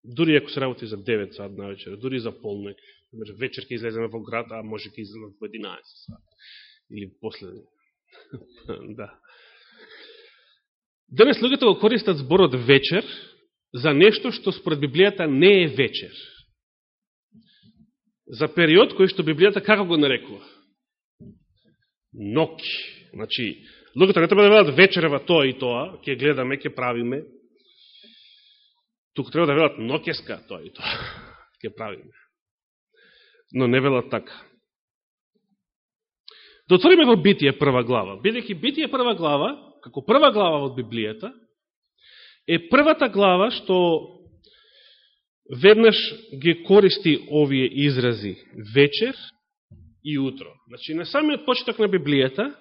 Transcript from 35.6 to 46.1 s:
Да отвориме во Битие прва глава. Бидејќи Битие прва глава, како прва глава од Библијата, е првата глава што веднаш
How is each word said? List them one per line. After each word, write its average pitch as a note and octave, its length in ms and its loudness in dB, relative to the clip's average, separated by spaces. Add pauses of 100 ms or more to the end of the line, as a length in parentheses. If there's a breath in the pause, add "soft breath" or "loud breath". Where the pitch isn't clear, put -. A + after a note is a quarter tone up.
Да F3+ 80 6
отвориме E4+ 280 6
во A#3+ 120 6
Битие D3+ 400 2
прва C3 260 0
глава. A2+ 380 -2
Бидејќи A3 400 -4
Битие C#4+ 280 -4
прва B3 280 -2
глава, D#3+ 360 -2 (300)
како B2+ 220 -14
прва C#4 260 4
глава E3+ 340 0
од B2 120 -8
Библијата, A2+ 560 -8 (1160 soft breath)
е E3+ 80 0 (120)
првата D4 400 2
глава G3 440 2
што - 240 -2 (1700 soft breath)
веднаш G#3 480 6 (360)